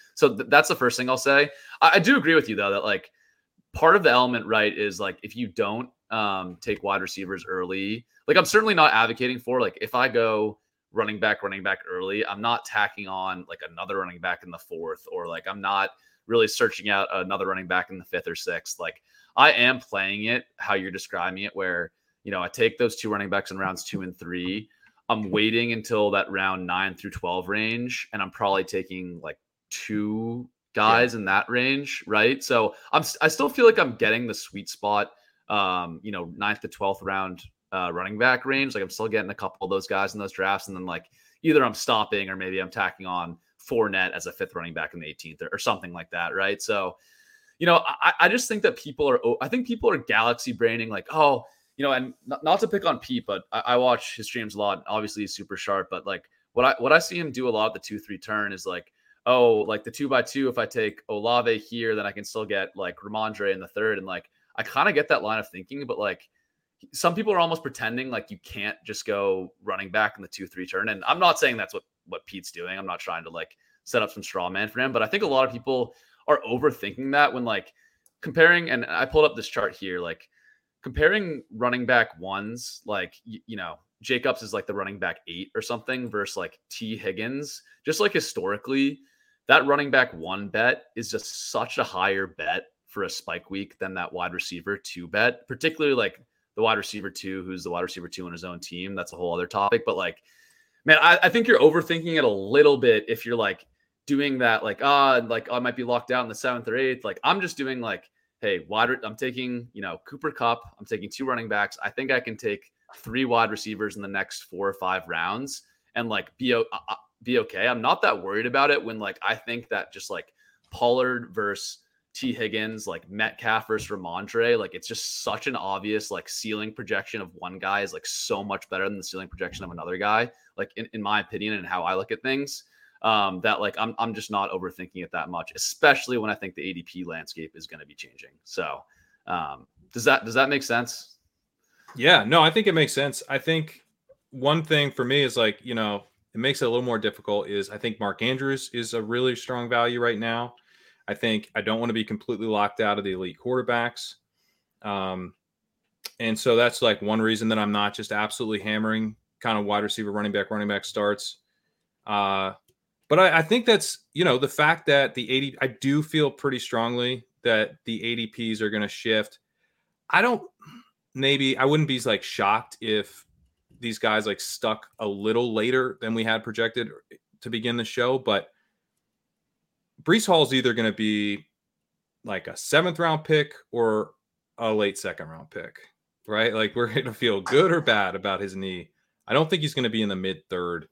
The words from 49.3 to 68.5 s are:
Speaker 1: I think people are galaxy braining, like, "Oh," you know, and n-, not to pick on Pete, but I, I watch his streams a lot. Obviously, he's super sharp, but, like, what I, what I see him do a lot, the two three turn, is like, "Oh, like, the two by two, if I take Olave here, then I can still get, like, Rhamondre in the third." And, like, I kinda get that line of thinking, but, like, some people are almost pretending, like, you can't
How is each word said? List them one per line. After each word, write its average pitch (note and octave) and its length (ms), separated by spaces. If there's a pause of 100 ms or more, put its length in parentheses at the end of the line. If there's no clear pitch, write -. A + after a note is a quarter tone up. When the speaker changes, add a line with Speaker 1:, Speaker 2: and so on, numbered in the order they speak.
Speaker 1:
I C3 80
think B3 180
people A#3 220
are E3+ 80
galaxy A2+ 560
braining, A2+ 340
like, G2+ 240
"Oh," D3 320 (320)
you C#3 80
know, C#3 80
and B2+ 220 (180)
n-, - 120
not F3+ 180
to A3+ 60
pick G3 180
on C#3 140
Pete, A#2+ 280
but F#2+ 240
I, A2 80
I B2 160
watch B2 400
his A2 100
streams G#2+ 300
a - 20
lot. G2+ 300
Obviously, G#2 360
he's G2 120
super G2 220
sharp, G2 340
but, F2+ 160
like, F#2 160 (300)
what B2 120
I, C3+ 140
what C3+ 140
I E3 60
see E3+ 200
him D#3 120
do B2 180
a - 20
lot, A2 220
the G2+ 60
two G#2+ 200
three G2 180
turn, G#2 340
is F#2 140
like, F2+ 260 (360)
"Oh, A#2+ 320
like, G#2 240
the - 80
two C#3+ 180
by B2 140
two, C3+ 260
if A#2+ 80
I A2+ 80
take G#2+ 420
Olave A2+ 520
here, A2+ 360
then G#2 120
I G2 40
can G#2 120
still G#2+ 220
get, F#2+ 300
like, F#2 220
Rhamondre G#2 560
in F#2 60
the F#2 80
third." G#2 320
And, F#2+ 80
like, F2+ 200 (280)
I A2 80
kinda F#3+ 280
get D3 180
that C#3 140
line G#2+ 160
of G2+ 100
thinking, C3 360
but, A#2+ 140
like, G2 280 (640)
some F3 200
people G#3+ 180
are F#3 80
almost E3 220
pretending, B2+ 480
like, A2 220
you F#2+ 120
can't G#2 400